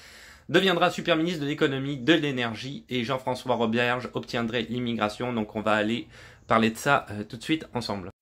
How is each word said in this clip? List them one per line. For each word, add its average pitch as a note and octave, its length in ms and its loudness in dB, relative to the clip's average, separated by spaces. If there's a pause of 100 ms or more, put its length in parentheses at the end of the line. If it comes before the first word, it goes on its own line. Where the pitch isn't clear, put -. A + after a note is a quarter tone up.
(480)
deviendra F3+ 420 4
super E3+ 240 0
ministre D#3+ 280 0
de C#3+ 40 -2
l'économie, C#3 500 0
de B2 160 4
l'énergie, C3 800 0
et B2 140 0
Jean-François B2+ 500 -2
Roberge A#2 600 0
obtiendrait A#2 540 -2
l'immigration. A#2 640 -2
Donc A2 220 -4
on A2 60 -2
va G#2 140 2
aller G#2+ 340 0 (400)
parler A2+ 220 4
de A3 60 -12
ça, - 360 2
euh, G#2 100 -8
tout A2 140 -12
de A2+ 80 -14
suite D#3 280 -2
ensemble. G2+ 380 -6 (100)